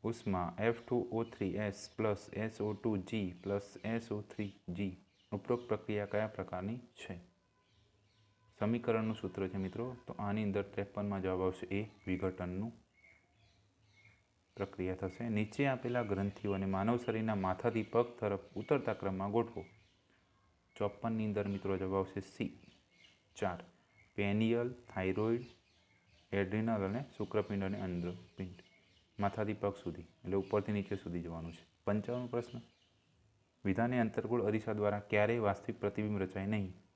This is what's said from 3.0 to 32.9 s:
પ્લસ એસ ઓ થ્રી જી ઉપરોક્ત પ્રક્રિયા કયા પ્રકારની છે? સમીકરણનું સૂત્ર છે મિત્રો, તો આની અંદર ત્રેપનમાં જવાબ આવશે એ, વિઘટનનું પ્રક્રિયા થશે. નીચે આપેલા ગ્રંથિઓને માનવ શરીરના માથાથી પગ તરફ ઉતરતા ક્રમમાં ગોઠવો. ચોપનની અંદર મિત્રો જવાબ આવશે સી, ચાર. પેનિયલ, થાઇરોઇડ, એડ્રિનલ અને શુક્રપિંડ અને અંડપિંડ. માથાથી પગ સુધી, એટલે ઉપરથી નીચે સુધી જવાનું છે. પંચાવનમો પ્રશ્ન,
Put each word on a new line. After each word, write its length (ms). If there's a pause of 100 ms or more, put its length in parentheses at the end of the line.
પ્લસ 420
એસ 280
ઓ 100
થ્રી 300 (160)
જી 280 (360)
ઉપરોક્ત 360
પ્રક્રિયા 380
કયા 200
પ્રકારની 500
છે? 440 (1400)
સમીકરણનું 580
સૂત્ર 320
છે 80
મિત્રો, 400 (100)
તો 120
આની 240
અંદર 200
ત્રેપનમાં 600
જવાબ 200
આવશે 240
એ, 240 (160)
વિઘટનનું 640 (1800)
પ્રક્રિયા 380
થશે. 340
નીચે 400
આપેલા 340
ગ્રંથિઓને 640
માનવ 300
શરીરના 380
માથાથી 480
પગ 240 (140)
તરફ 200 (160)
ઉતરતા 380
ક્રમમાં 360
ગોઠવો. 340 (1120)
ચોપનની 480
અંદર 240
મિત્રો 280
જવાબ 180
આવશે 260
સી, 320 (840)
ચાર. 300 (500)
પેનિયલ, 540 (200)
થાઇરોઇડ, 560 (880)
એડ્રિનલ 520
અને 200 (120)
શુક્રપિંડ 460
અને 180
અંડપિંડ. 840 (560)
માથાથી 360
પગ 200
સુધી, 280
એટલે 340
ઉપરથી 360
નીચે 240
સુધી 260
જવાનું 300
છે. 120 (200)
પંચાવનમો 420
પ્રશ્ન, 340 (1040)